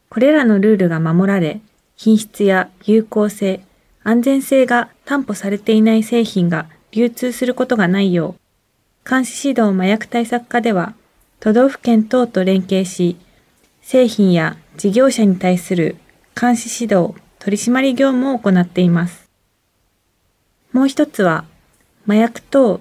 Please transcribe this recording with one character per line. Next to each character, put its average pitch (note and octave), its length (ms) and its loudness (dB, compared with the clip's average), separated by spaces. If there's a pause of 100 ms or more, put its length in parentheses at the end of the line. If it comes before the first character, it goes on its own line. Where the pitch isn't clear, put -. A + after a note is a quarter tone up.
(100)
こ A3 100 -4
れ C#4 120 4
ら D4 140 2
の G#3+ 120 4
ル G#3+ 160 2
ー - 40 0
ル F#3 100 2
が E3 120 -2
守 E3+ 300 2
ら G3 80 0
れ、 E3+ 220 -4 (340)
品 A3 220 2
質 - 280 -4
や F#3 260 0 (140)
有 G#3+ 180 2
効 G#3+ 260 -2
性、 G3 320 -6 (420)
安 A#3 200 0
全 C4+ 180 0
性 C4+ 240 2
が A#3+ 240 0 (160)
担 C#4 180 -4
保 G#3+ 120 -8
さ G3 160 -8
れ G3+ 80 -4
て G#3 140 -2
い A3 100 4
な A3 120 4
い A3 80 2
製 A#3 220 -2
品 F#3 240 -2
が D#3+ 180 -4 (260)
流 A#3 180 0
通 B3 200 -6
す A#3+ 140 -6
る B3 100 -2
こ B3+ 120 -4
と B3+ 100 -2
が F#3+ 120 2
な F#3+ 120 0
い F#3+ 140 0
よ E3 220 -2 (680)
う、 - 20 -20
監 B3+ 180 0
視 - 220 -6
指 B3 120 -2
導 G#3 160 2
麻 F#3 80 -2
薬 G#3 240 -2
対 A#3 160 -4
策 A#3+ 220 -6
課 A#3+ 160 -4
で A3+ 100 0
は、 E3+ 220 -4 (460)
都 A3 120 0
道 B3 160 4
府 C4+ 120 -12
県 A3+ 240 2
等 B3 220 0
と F#3+ 160 -2
連 F#3+ 200 0
携 F#3+ 240 -2
し、 F3 320 -4 (640)
製 B3+ 260 2
品 G3 240 2
や D#3+ 240 0 (220)
事 G3+ 140 -2
業 B3+ 180 4
者 A#3 160 0
に F#3+ 100 2
対 F#3 220 0
す F3 180 -6
る D#3+ 200 -2 (380)
監 A#3+ 220 0
視 - 280 -8
指 G#3+ 100 -2
導、 F3+ 200 0 (240)
取 G3+ 200 -4
締 B3 240 -2
り C4+ 120 0
業 C4+ 180 0
務 C4 200 -2
を B3 60 -4
行 G#3 200 -2
っ F3+ 80 2
て - 140 -6
い F3+ 80 2
ま E3+ 200 0
す。 - 200 -20 (1400)
も C4 120 0
う C#4 40 2
一 C#4+ 180 0
つ - 160 -6
は、 D#3+ 220 0 (640)
麻 G#3 100 2
薬 A3+ 240 0
等 A#3+ 400 0